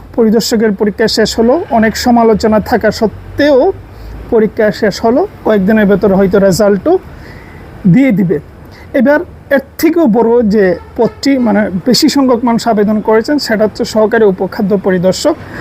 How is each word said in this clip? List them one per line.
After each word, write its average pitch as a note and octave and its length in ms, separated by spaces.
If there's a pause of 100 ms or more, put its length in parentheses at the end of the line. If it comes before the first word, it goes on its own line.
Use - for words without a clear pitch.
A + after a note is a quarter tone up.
(160)
পরিদর্শকের A3 580
পরীক্ষা G#3 360
শেষ A3 300
হলো, B3 320
অনেক A3 260
সমালোচনা A3+ 640
থাকা G#3+ 300
সত্ত্বেও C#4+ 840 (580)
পরীক্ষা G#3+ 420
শেষ G#3+ 320
হলো। C4+ 220 (180)
কয়েকদিনের G#3+ 420
ভেতর G3 280
হয়তো G3 240
রেজাল্টও G3+ 600 (880)
দিয়ে B3+ 240
দিবে। E3+ 260 (540)
এবার C#4+ 280 (300)
এর C4+ 100 (180)
থেকেও E4 280
বড় A#3 360
যে G3 340 (200)
পদটি, B3 420
মানে, G#3 320 (160)
বেশি B3+ 220
সংখ্যক C4 360
মানুষ A#3 240
আবেদন G#3+ 320
করেছেন, A3+ 380
সেটা A3 260
হচ্ছে G#3+ 200
সহকারী A3 400
উপখাদ্য G3 520
পরিদর্শক। F#3+ 580 (260)